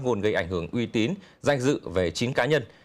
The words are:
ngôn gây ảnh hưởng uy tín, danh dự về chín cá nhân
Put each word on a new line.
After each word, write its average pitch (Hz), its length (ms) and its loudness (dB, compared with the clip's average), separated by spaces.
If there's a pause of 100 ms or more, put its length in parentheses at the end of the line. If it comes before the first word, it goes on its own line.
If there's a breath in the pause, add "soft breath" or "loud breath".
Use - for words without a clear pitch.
ngôn 117 180 0
gây 104 120 2
ảnh 85 140 0
hưởng 85 240 -4
uy 117 140 -2
tín, 113 280 0 (280 loud breath)
danh 135 180 2
dự 131 240 2
về 87 280 0
chín 123 220 -2
cá 123 120 2
nhân 143 180 2 (220 soft breath)